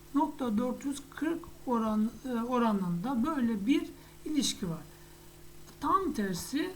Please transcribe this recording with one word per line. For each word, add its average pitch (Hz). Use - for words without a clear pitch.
nokta 269
dört 254
yüz 277
kırk 320
oran, 220
e, 262
oranında 226
böyle 233
bir 320
ilişki 269
var. 165
Tam 349
tersi 233